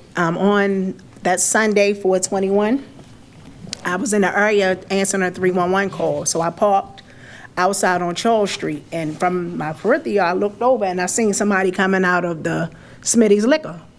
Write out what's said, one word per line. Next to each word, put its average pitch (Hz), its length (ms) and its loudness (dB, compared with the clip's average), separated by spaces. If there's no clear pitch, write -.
Um, 170 200 0
on 196 640 0
that 180 160 0
Sunday, 208 540 2
four 190 260 0
twenty-one, 202 680 0
I 180 100 -2
was 196 160 -2
in 208 120 2
the 185 140 0
area 202 400 2
answering 196 340 0
a 180 80 -2
three 185 200 0
one 180 200 0
one 196 180 2
call. 156 360 -4
So - 160 -2
I 170 80 0
parked 196 480 0
outside 185 440 0
on 175 140 -4
Charles 214 340 0
Street, 156 320 -6
and 160 260 -6
from 180 380 -2
my 156 160 -6
peripheral, 214 480 0
I 175 100 2
looked 202 300 -2
over 240 240 2
and 180 160 -2
I 180 60 0
seen 214 260 0
somebody 196 360 2
coming 190 360 2
out 180 180 2
of 170 220 -6
the 165 260 -2
Smitty's 208 440 4
Liquor. 254 340 0